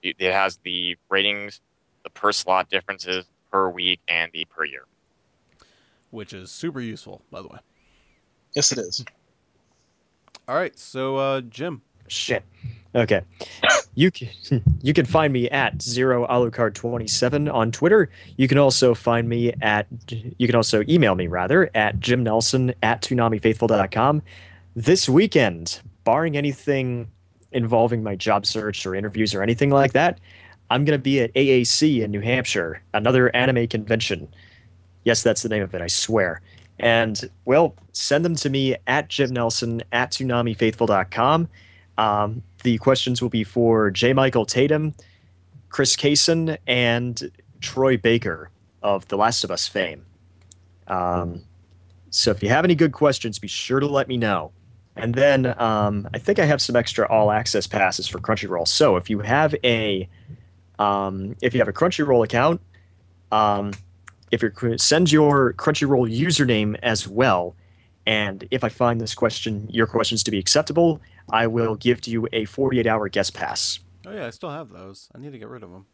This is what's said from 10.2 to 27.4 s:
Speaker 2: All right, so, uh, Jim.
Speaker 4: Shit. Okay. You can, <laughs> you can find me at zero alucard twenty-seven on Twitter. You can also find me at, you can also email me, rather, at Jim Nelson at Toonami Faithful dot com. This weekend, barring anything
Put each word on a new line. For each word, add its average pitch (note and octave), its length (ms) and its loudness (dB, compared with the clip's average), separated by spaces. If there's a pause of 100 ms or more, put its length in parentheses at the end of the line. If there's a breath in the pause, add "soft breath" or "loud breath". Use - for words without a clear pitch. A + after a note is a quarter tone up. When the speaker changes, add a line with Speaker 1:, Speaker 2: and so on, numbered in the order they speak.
Speaker 2:
All B2 80 -6
right, E3 240 -4
so, C3+ 380 -6
uh, C3+ 260 -2
Jim. B2 400 -10 (240)
Speaker 4:
Shit. - 360 -4 (520 loud breath)
Okay. A2+ 260 2 (760 loud breath)
You E3+ 160 2
can, B2 180 -14 (220)
<laughs> - 320 2
you C#3 120 0
can D#3+ 100 4
find D3+ 280 2
me A#2+ 180 0
at C3+ 320 -2
zero A#2+ 440 0
alucard A#2+ 460 0
twenty-seven A#2+ 760 -2
on A#2 220 0
Twitter. F3+ 380 4 (300 loud breath)
You C3 100 4
can C3+ 80 4
also C3 380 6
find A#2 340 0
me A#2 320 0
at, G#2+ 260 0 (220)
you A#2 380 -4
can A#2+ 100 4
also A2 320 2
email C#3 260 4
me, F2+ 120 -4
rather, F#2+ 480 0
at G#2 260 0
Jim B2 220 0
Nelson A#2+ 600 0
at A#2 200 0
Toonami A#2 400 0
Faithful A2 260 2
dot G2 220 2
com. C#3+ 320 0 (520 loud breath)
This C3+ 340 2
weekend, G#2+ 720 2 (240)
barring D3 320 2
anything C3 720 -2 (440)